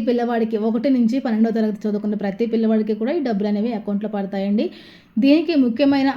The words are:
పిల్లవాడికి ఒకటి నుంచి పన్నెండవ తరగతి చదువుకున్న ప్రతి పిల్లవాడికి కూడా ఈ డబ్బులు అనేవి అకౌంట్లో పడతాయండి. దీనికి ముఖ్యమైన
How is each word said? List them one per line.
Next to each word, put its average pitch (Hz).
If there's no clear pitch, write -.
పిల్లవాడికి 233
ఒకటి 226
నుంచి 240
పన్నెండవ 226
తరగతి 214
చదువుకున్న 208
ప్రతి 202
పిల్లవాడికి 220
కూడా 220
ఈ 349
డబ్బులు 214
అనేవి 208
అకౌంట్లో 208
పడతాయండి. 202
దీనికి 302
ముఖ్యమైన 269